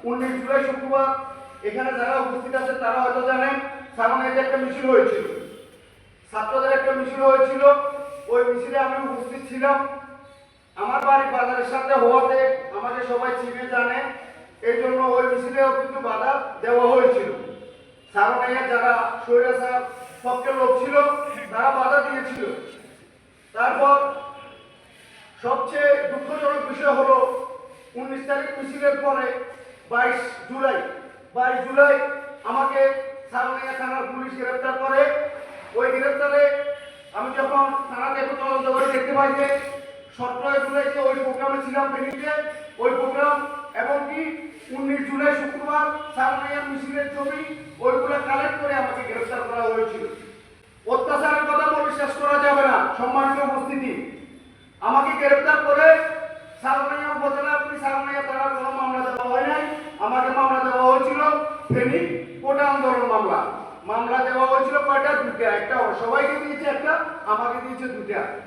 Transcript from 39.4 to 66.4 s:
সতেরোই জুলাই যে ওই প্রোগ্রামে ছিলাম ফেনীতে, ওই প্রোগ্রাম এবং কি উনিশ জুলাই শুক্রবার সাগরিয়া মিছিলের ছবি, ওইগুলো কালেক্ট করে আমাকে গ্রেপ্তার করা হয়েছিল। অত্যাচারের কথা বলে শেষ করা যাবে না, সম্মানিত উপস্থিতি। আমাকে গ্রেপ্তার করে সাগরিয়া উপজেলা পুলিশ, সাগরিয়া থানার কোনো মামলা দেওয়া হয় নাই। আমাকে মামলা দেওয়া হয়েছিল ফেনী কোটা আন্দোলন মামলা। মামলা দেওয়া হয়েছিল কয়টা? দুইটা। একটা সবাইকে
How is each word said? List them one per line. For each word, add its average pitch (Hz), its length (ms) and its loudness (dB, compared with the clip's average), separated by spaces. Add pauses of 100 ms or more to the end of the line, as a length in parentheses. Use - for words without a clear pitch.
সতেরোই 247 480 -2
জুলাই 277 280 0
যে 285 140 -2
ওই 262 80 2 (100)
প্রোগ্রামে 269 400 -2
ছিলাম 277 280 0
ফেনীতে, 269 400 -6 (500)
ওই 247 160 4
প্রোগ্রাম 277 360 2 (460)
এবং 277 160 -2 (120)
কি 311 120 -6 (540)
উনিশ 277 340 -4
জুলাই 285 300 0
শুক্রবার 294 460 -2 (300)
সাগরিয়া 269 540 -2
মিছিলের 277 460 -6
ছবি, 285 260 -6 (440)
ওইগুলো 254 300 2 (120)
কালেক্ট 277 340 -2
করে 285 200 -2
আমাকে 254 280 -4
গ্রেপ্তার 240 400 -6
করা 233 220 -4
হয়েছিল। 226 320 -2 (840)
অত্যাচারের 294 640 2
কথা 302 160 2 (100)
বলে 294 240 0
শেষ 285 120 -2 (100)
করা 285 240 4
যাবে 277 240 6
না, 247 80 4 (220)
সম্মানিত 269 400 2 (100)
উপস্থিতি। 277 440 -4 (880)
আমাকে 277 300 4 (100)
গ্রেপ্তার 285 360 6 (100)
করে 294 200 8 (760)
সাগরিয়া 285 520 0
উপজেলা 285 460 0
পুলিশ, 285 240 -6
সাগরিয়া 277 420 -2
থানার 269 300 -2
কোনো 269 220 -4
মামলা 254 280 -2
দেওয়া 247 240 -4
হয় 277 200 0
নাই। 302 120 0 (420)
আমাকে 254 320 0
মামলা 262 300 2
দেওয়া 254 220 2
হয়েছিল 262 320 4 (500)
ফেনী 320 300 2 (420)
কোটা 277 280 2
আন্দোলন 254 320 2 (100)
মামলা। 190 260 2 (500)
মামলা 240 280 0 (100)
দেওয়া 262 240 2
হয়েছিল 269 260 2 (100)
কয়টা? 277 240 2 (100)
দুইটা। 233 260 -2 (120)
একটা - 160 -2 (260)
সবাইকে 277 420 0